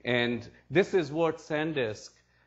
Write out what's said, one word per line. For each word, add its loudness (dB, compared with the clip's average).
And 0
this 2
is 2
what 0
SanDisk, -4